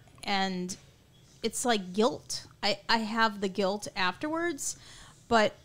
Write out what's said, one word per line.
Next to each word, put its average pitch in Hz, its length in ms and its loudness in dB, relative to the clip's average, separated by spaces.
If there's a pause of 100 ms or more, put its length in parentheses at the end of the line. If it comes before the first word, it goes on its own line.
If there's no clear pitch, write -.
(240)
and 190 520 -2 (680)
it's - 220 -4
like 208 300 0
guilt. - 540 0 (140)
I, 202 260 0
I 233 100 4
have 220 440 0
the 202 80 0
guilt 202 460 -2
afterwards, 311 840 -2 (500)
but 220 260 4 (120)